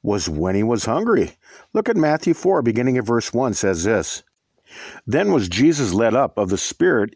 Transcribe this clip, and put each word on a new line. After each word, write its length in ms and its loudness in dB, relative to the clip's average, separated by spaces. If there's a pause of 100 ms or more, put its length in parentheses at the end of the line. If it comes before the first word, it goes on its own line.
was 240 -2
when 260 -2
he 80 2
was 220 -2
hungry. 520 0 (360)
Look 160 -2
at 80 0
Matthew 380 0
four, 280 0
beginning 340 0
at 100 -2
verse 260 0
one, 220 0
says 280 -2
this, 400 -2 (840)
"Then 260 0
was 160 0
Jesus 440 2
led 220 2
up 240 0
of 100 0
the 100 0
Spirit 580 0